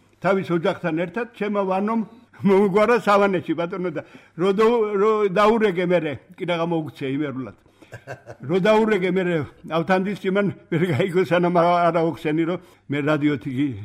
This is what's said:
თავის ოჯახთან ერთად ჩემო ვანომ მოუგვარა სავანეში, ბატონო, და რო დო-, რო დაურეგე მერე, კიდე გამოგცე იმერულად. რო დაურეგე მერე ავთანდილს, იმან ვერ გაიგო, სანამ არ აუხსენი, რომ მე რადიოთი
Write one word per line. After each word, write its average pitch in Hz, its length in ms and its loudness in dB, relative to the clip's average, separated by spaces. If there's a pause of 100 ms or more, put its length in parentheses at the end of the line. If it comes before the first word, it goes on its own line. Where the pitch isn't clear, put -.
(220)
თავის 196 280 0
ოჯახთან 170 520 -2
ერთად 226 320 -8
ჩემო 202 320 -4
ვანომ 208 400 -2 (300)
მოუგვარა 208 640 4
სავანეში, 196 560 2
ბატონო, 175 340 -6
და 151 120 -8 (300)
რო 180 200 -2
დო-, 220 300 2 (100)
რო 208 200 2 (140)
დაურეგე 208 600 2
მერე, 160 260 0 (200)
კიდე 175 200 -4
გამოგცე 165 540 -4
იმერულად. 131 500 -6 (840)
რო 156 180 -2
დაურეგე 214 500 2
მერე 180 260 0 (300)
ავთანდილს, 185 540 -2
იმან 202 280 0 (180)
ვერ 165 200 -2
გაიგო, 175 380 0
სანამ 175 320 0
არ 170 400 2
აუხსენი, 160 480 -2
რომ 175 160 -4 (240)
მე 139 160 -6
რადიოთი 147 520 -2 (340)